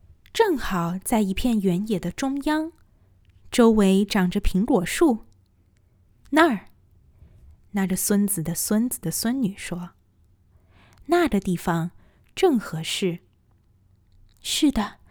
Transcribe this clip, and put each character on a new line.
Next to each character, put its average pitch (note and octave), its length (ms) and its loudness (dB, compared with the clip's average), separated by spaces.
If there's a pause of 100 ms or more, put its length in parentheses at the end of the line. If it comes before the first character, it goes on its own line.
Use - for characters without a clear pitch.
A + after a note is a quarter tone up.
(320)
正 G4+ 240 2
好 F3 420 -2
在 A3 220 0
一 F#3+ 120 0
片 A#3 280 0
原 F#3 280 0
野 G3 100 -2
的 F3 120 -4
中 C4+ 320 -6
央， D#4 300 -2 (800)
周 A3+ 200 6
围 G3 340 4
长 F#3 260 0
着 G3+ 100 -4
苹 F#3+ 240 0
果 G#3 200 2
树。 B3+ 420 0 (1040)
“那 D#4 200 4
儿。” G3 160 -4 (1040)
那 F#3+ 140 0
个 F3+ 80 -2
孙 G3+ 320 0
子 E3 160 -4
的 E3 120 -4
孙 A3 340 0
子 - 120 -8
的 E3 100 -6
孙 B3+ 320 -4
女 G3 140 -2
说 F3 340 -10 (1160)
，“那 E4+ 220 2
个 G3+ 120 0
地 F3+ 160 -2
方 E3+ 340 -4 (440)
正 D#4+ 240 2
合 D#3+ 240 -6
适。 F3 380 -4 (1200)
”“是 - 300 0
的， - 280 -4 (120)